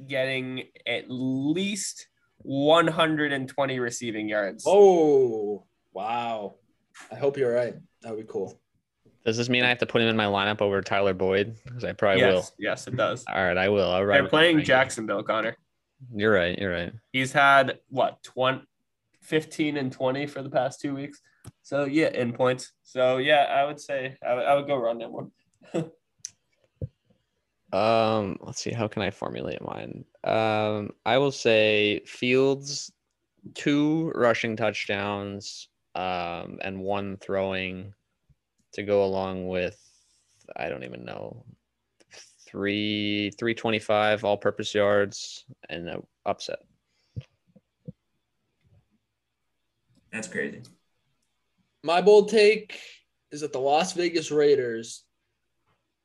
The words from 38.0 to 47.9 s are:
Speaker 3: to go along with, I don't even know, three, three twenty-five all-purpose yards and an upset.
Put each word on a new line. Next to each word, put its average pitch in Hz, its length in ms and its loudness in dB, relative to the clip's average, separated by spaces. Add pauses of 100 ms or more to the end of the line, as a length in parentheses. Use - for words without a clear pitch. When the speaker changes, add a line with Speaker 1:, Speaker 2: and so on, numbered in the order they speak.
Speaker 3:
to 110 120 -8
go 101 200 2
along 95 440 -2
with, 90 280 -4 (800)
I 80 120 -6
don't 65 160 -10
even 62 200 -14
know, 53 400 -14 (1000)
three, 104 880 -2
three 117 180 -2
twenty-five 107 720 0
all-purpose 101 480 -2
yards 101 720 0 (240)
and 85 200 -10
an - 180 -10 (180)
upset. - 360 -6 (3500)